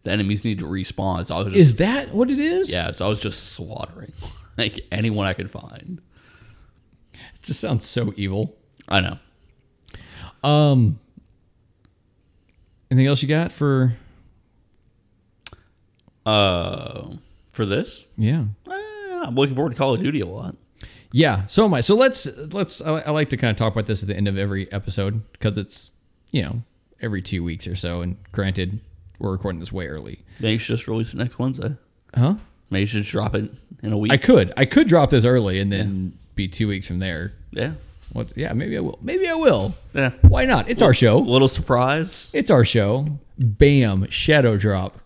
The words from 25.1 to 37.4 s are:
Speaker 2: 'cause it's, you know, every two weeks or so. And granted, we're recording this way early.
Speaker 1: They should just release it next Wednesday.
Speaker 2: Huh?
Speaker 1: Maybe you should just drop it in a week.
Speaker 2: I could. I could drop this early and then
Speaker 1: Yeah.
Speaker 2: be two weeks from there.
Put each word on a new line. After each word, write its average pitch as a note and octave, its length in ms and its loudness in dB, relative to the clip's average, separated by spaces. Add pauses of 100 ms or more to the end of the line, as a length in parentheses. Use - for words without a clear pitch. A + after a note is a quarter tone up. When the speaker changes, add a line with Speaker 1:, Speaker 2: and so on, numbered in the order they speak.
Speaker 2:
'cause G#2 180 -2
it's, - 360 -10 (400)
you B2+ 80 0
know, A#2 200 -6 (380)
every G#2 220 -4
two F2+ 200 -6
weeks E2+ 260 -6
or F2+ 80 -6
so. F2 260 -6
And F2+ 160 -6 (160)
granted, F#2+ 480 -4 (360)
we're G2 140 -6
recording F#2 300 -6
this F2+ 100 -12
way F2+ 160 -8
early. B1+ 320 -14 (220)
Speaker 1:
They A2 160 0
should A2+ 180 -4
just A#2 140 -8
release A2+ 240 -4
it - 40 -10
next A#2+ 220 -6
Wednesday. C3 380 -4 (360)
Speaker 2:
Huh? C#3+ 220 4 (340)
Speaker 1:
Maybe F#2+ 120 0
you G#2 60 0
should G#2 160 -4
just - 100 -10
drop G#2+ 200 -2
it G#2 160 -4 (320)
in A2 120 -4
a G#2 40 0
week. G#2+ 140 0
Speaker 2:
I C#3 60 6
could. F#3+ 400 6
I C3+ 80 4
could C#4 240 4
drop D#3+ 200 6
this A#2+ 140 6
early G#2 380 2
and G2 100 0
then G2 420 -4
Speaker 1:
Yeah. - 60 -20 (160)
Speaker 2:
be F#2+ 140 -4
two G#2+ 180 -2
weeks F#2+ 180 -6
from F2+ 140 -6
there. F2+ 320 -6 (200)